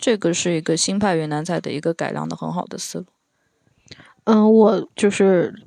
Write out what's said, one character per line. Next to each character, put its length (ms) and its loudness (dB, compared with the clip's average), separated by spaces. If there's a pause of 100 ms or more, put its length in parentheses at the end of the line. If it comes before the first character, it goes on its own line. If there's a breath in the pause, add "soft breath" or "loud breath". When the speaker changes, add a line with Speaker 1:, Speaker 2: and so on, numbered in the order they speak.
Speaker 1:
这 160 0
个 160 -2
是 220 -2
一 80 -4
个 120 -2
新 240 -2
派 160 0
云 140 -2
南 160 -4
菜 160 -4
的 100 -8
一 80 -6
个 140 -4
改 200 -6
良 140 -6
的 80 -8
很 160 -8
好 140 -6
的 140 -14
思 220 -10
路。 40 -12 (1200 soft breath)
Speaker 2:
嗯， 280 4
我 420 6
就 140 2
是 460 2 (120)